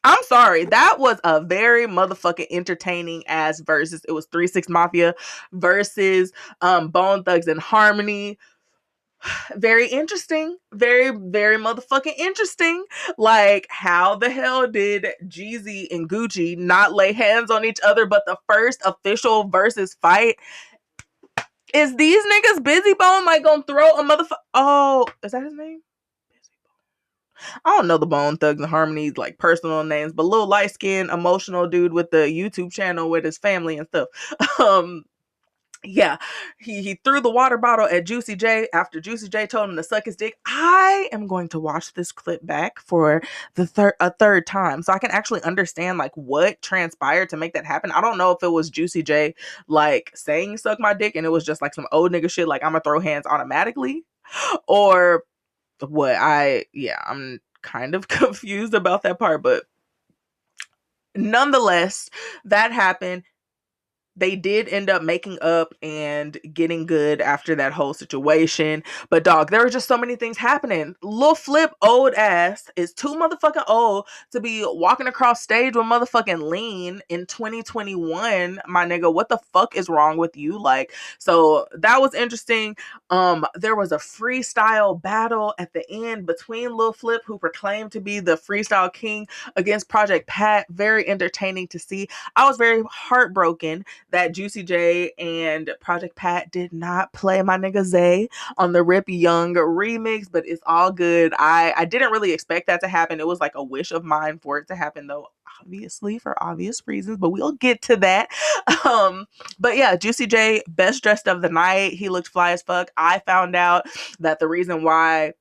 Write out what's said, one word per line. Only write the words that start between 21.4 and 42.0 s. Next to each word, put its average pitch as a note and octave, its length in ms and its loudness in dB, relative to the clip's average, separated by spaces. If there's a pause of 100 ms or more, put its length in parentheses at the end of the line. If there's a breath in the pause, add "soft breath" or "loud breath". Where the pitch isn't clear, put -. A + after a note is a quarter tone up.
Is C#4+ 220 2
these D#4+ 300 6
niggas G#4 380 4
Busy F#4 300 4
Bone, F#4 320 4
like, D#4+ 180 4
gonna D4+ 200 4
throw D4 340 6
a D4+ 60 -2
motherfu-, D4+ 320 2 (180)
oh, C#4 540 4 (160)
is G#3 80 -12
that B3+ 120 -6
his D4+ 100 -14
name? D#4+ 260 -16 (500)
Busy - 220 -20 (120)
Bone. - 1000 -20
I - 60 4
don't F4 160 4
know E3+ 100 4
the D#3 80 2
Bone D3 320 0
Thugs D3+ 240 0
and D3+ 80 -6
Harmony's, D#3 480 -2
like, - 220 -8
personal E3 440 0
names, D#3 300 -4
but D#3+ 120 -2
little G#3 220 2
light-skinned, G3 640 -2
emotional F3+ 580 -2
dude F3 260 0
with E3+ 180 -2
the D#3 160 2
YouTube F3+ 440 -6
channel F3 380 -6
with E3 160 -2
his D#3+ 120 -6
family E3+ 400 -4
and D#3 100 -12
stuff. C#3+ 260 -4
<laughs> - 40 -20 (420 loud breath)
Um, F3+ 460 2 (800)
yeah, F#3 320 0 (420 loud breath)
he, G#3+ 220 -12
he G3 220 -10
threw C#4 160 2
the B3 100 0
water B3 280 2
bottle A3+ 280 2
at F3 200 0
Juicy A3+ 300 -8
J A3 380 0
after E3+ 280 -2
Juicy G#3+ 260 -12
J G#3+ 200 -4
told G#3+ 220 -4
him F3+ 60 -10
to D#3+ 80 -8
suck G#3+ 220 -4
his G#3 100 -10
dick. A3 300 -8
I F#4+ 640 2
am G#3+ 160 -10
going F3+ 220 -6
to D#3+ 100 -8
watch D#3 340 -6
this F3 200 -8